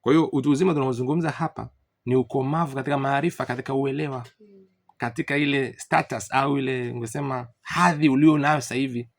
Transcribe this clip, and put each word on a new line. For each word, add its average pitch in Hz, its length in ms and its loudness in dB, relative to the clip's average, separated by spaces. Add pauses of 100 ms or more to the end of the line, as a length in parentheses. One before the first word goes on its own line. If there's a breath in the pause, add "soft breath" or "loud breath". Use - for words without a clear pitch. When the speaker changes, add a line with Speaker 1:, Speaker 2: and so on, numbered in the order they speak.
Speaker 1:
Kwa 127 120 2
hiyo 160 120 6
utu 139 260 0
uzima 170 220 4
tunaozungumza 139 580 0
hapa 123 380 -6 (360)
ni 123 100 2
ukomavu 135 600 0
katika 139 220 -2
maarifa, 139 480 -2
katika 131 280 -6
uelewa, 135 520 -2 (140)
Speaker 2:
Mm. 190 260 -20 (320)
Speaker 1:
katika 120 400 -4
ile 143 400 0
status - 540 -4
au 139 260 0
ile, 127 340 -4
ungesema, 123 560 -6 (140)
hadhi 160 480 2
ulio 151 280 6
nayo 143 240 2
sasa - 140 -8
hivi 123 440 -4